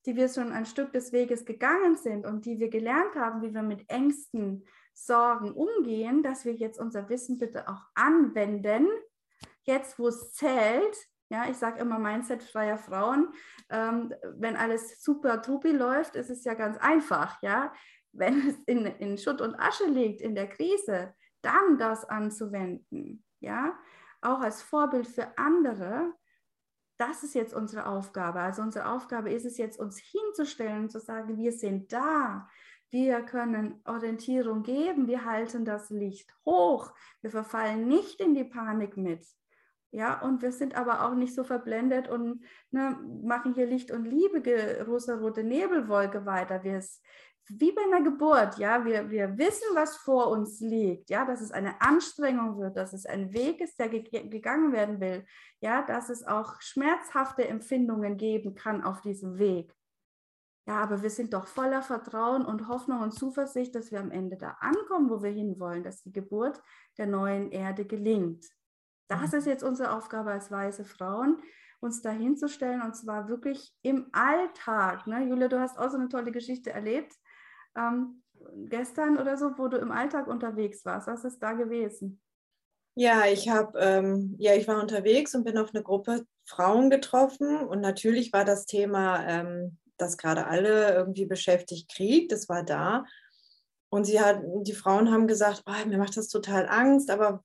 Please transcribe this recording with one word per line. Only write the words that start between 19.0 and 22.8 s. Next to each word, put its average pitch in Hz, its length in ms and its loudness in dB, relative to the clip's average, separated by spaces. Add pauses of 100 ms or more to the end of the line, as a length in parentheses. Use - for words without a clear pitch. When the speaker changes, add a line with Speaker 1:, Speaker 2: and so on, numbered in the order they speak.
Speaker 1:
Schutt 285 240 -2
und 226 140 -4
Asche 415 300 0
liegt, 247 360 2
in 220 140 -4
der 196 120 -4
Krise, 226 680 -2 (260)
dann 359 380 4
das 220 260 -2
anzuwenden, 208 1200 -6 (140)